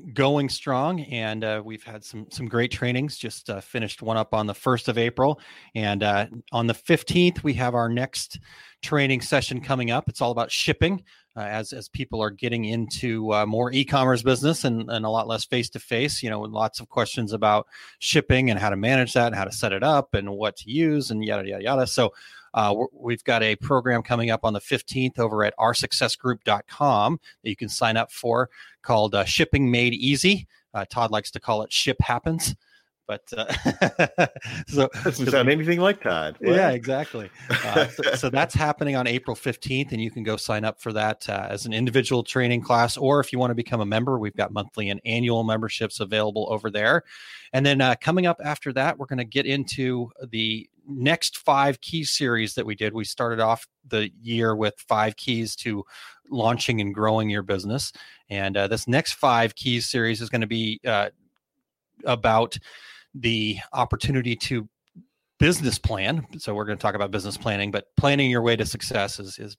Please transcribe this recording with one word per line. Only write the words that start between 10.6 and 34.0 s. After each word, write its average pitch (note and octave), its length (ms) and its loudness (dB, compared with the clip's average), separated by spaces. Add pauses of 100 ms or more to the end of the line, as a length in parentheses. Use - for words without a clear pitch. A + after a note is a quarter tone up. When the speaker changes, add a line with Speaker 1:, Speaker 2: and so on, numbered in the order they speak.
Speaker 1:
uh, G#2+ 60 -6
as, G#2+ 280 -6
as A#2+ 160 -14
people A#2+ 340 -6
are G#2+ 100 0
getting A#2 340 -2
into, A2+ 680 -2
uh, G#2 120 4
more A#2 260 0
e-commerce C3 520 2
business C3 420 2
and, A#2 260 -2
and A2 140 -2
a A2 40 0
lot A2 200 0
less A2+ 160 -2
face-to-face, B2 760 -4
you A#2+ 80 -4
know, G#2+ 120 -4
lots G#2+ 400 -4
of A2+ 80 -18
questions A2 420 -2
about G#2+ 360 4 (320)
shipping C3 500 4
and G2+ 100 2
how G#2 120 2
to G2 40 0
manage A#2+ 380 2
that A#2+ 140 4
and A2 80 -2
how G2 100 -2
to F#2 80 -8
set G#2+ 180 -2
it G2 120 -2
up C#3+ 320 2
and G2+ 140 -2
what G2+ 280 -2
to G#2+ 120 -18
use D3+ 420 0
and A2 120 -2
yada, G#2 240 -2
yada, G2 160 -6
yada. B2+ 240 2
So, A#2 260 2 (420)
uh, G#2+ 200 4
we're, A#2 180 0
we've A#2+ 300 -6
got A#2 180 4
a A2 140 2
program B2 480 2
coming A#2 260 0
up A2+ 140 0
on A2 100 2
the G2+ 60 -2
fifteenth - 580 -2
over G#2+ 260 2
at G#2 140 0
r A#2 160 4
success - 420 0
group B2 280 -4
dot G#2 240 2
com C3+ 520 2 (240)
that G#2+ 60 -4
you G2+ 60 -2
can A2+ 120 -8
sign A2 300 0
up A#2 140 -2
for B2 360 0 (360)
called, G#2+ 320 2
uh, G2 100 2
Shipping C#3 460 2
Made A#2+ 240 4
Easy. C#3+ 520 2 (240)
Uh, G2+ 160 -6
Todd A#2 220 -2
likes G#2+ 220 -2
to A#2+ 80 -10
call A2 240 -2
it - 100 -8
Ship - 260 0
Happens. - 560 0 (500)
But, G#2 180 -8 (120)
uh, A2 180 -4
<laughs> - 760 0 (400)